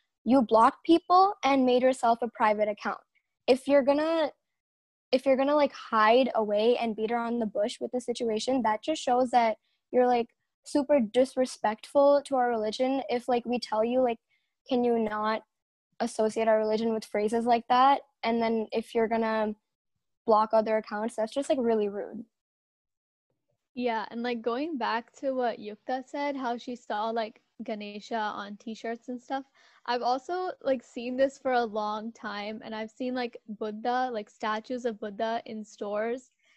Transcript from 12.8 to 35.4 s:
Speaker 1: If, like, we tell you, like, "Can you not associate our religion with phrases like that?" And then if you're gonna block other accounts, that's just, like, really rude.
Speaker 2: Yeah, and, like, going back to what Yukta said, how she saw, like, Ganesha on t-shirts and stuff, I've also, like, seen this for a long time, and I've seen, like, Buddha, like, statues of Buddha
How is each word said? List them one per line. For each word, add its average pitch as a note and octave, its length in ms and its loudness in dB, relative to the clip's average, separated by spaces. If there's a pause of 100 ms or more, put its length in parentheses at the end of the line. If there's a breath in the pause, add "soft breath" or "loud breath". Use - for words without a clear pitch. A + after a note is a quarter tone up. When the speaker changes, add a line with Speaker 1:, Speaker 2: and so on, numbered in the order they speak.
Speaker 1:
If, A#3+ 160 -4
like, A#3+ 180 0
we A#3+ 140 -2
tell A3 260 -2
you, A#3+ 160 0
like, A#3 200 0 (480)
"Can B3 160 0
you A#3+ 120 2
not G#3+ 460 -2 (560)
associate A3 480 0
our A3 120 6
religion A3 360 0
with A3 100 -4
phrases G#3+ 420 -2
like A#3+ 200 2
that?" C4 360 4 (200)
And A3+ 180 0
then A3+ 300 0
if - 240 -4
you're A3+ 140 2
gonna A3 480 -2 (680)
block A3 280 4
other A3 240 4
accounts, A3 400 -4
that's A3 180 -4
just, C#4+ 160 -2
like, D4+ 100 0
really A3+ 280 2
rude. G3+ 360 -10 (1500)
Speaker 2:
Yeah, A#3 340 -4
and, A#3 120 -10
like, A#3+ 180 -4
going C4 380 -4
back A3+ 380 -4
to C4+ 160 -6
what B3 260 -2
Yukta B3+ 500 -10
said, C#4+ 280 -6
how B3 200 -6
she A#3+ 200 -10
saw, A3 340 -6
like, A3+ 320 -6 (220)
Ganesha G#3 520 -10
on G#3 400 -6
t-shirts A3+ 520 -12
and B3 120 -10
stuff, C4+ 240 -8 (400 soft breath)
I've A#3+ 160 -2
also, D4+ 520 -4 (100)
like, C4+ 220 -2
seen B3 320 -10
this C4+ 220 0
for C4 140 -4
a A#3+ 120 2
long G#3+ 480 -6
time, G#3 520 -10
and A3 80 -12
I've A3 200 -10
seen, B3+ 240 -6
like, A#3+ 200 -6 (120)
Buddha, A3+ 640 -4
like, G#3+ 180 -8
statues A3 540 -6
of A3+ 160 -6
Buddha A3 460 -6